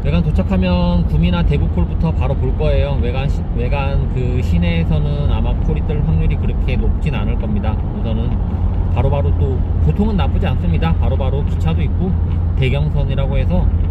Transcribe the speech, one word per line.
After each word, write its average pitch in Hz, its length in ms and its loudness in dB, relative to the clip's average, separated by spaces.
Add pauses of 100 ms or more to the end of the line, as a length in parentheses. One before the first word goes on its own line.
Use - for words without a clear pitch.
외관 160 180 2
도착하면 175 840 0
구미나 175 380 2
대구콜부터 156 680 0
바로 - 240 0
볼 127 200 -2
거예요. 139 460 0
외관 131 260 -2
시-, - 140 -2 (140)
외관 139 580 0
그 85 280 0
시내에서는 82 880 0
아마 - 280 0
콜이 - 260 0
뜰 151 200 0
확률이 160 300 2
그렇게 - 400 0
높진 - 380 0
않을 - 240 -2
겁니다. - 340 -2 (260)
우선은 - 600 -2 (360)
바로바로 139 440 0
또 135 200 0 (260)
보통은 202 320 0
나쁘지 165 300 0
않습니다. 165 480 0
바로바로 135 500 0
기차도 160 380 0
있고 - 280 0 (460)
대경선이라고 135 840 0
해서 151 280 2 (240)